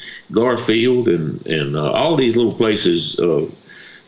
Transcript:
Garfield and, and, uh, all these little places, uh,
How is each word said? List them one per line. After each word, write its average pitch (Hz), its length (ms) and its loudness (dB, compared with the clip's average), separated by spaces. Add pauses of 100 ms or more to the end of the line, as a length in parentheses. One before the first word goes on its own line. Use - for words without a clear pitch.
(320)
Garfield 117 760 2
and, 80 380 -2
and, 73 300 -2
uh, 76 160 -2
all 151 240 0
these 117 200 2
little 113 180 2
places, 104 640 0
uh, 80 280 0 (600)